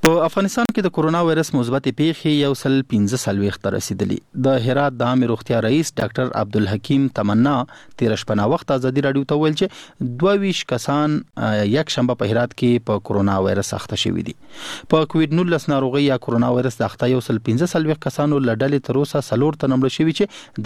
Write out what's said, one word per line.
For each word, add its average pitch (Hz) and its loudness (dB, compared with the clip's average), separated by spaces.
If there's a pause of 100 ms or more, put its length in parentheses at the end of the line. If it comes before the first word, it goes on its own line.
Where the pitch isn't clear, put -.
په 165 6
افغانستان 196 0 (100)
کې 220 0
د 185 0
کرونا 160 2
وایرس 160 0
مثبتې 131 0
پیښې 156 0
یو 143 2
سل 135 2 (120)
پنځه 104 2
څلوېښت 101 -2
ته 98 0
رسیدلي. 98 -2 (280)
د - 4
هرات 131 2
د 120 -2
عامې 127 2
روغتیا 117 0
رئیس 139 0
ډاکټر 123 -2 (100)
عبدالحکیم 107 0
تمنا 120 0 (340)
تېره 110 2
شپه 107 -4
ناوخته 120 0
ازادي 131 0
راډیو 139 0
ته 147 -2
وویل 156 2
چې 185 0 (340)
دوه 135 0
ویشت 196 -2
کسان، 147 0 (160)
اه، 107 0 (120)
یک 151 0
شنبه 123 0
په 107 -2
هرات 117 0
کې 120 2
په 104 -2
کرونا 101 2
وایرس 98 0
اخته 104 -8
شوي 90 -2
دي. - -12 (540)
په 160 4
کووید 156 0
نولس 170 0
ناروغۍ 139 2
یا 127 2
کرونا 120 0
وایرس 127 0
د - -2
اخته 123 0
یو 127 2
سل 117 -2
پنځه 117 0
څلوېښت 156 0
کسانو 147 0
له 120 2
ډلې 139 0
تر 151 -4
اوسه 143 0
څلور 135 0
تنه 135 0
مړه 131 2
شوي 156 0
چې 202 0 (400)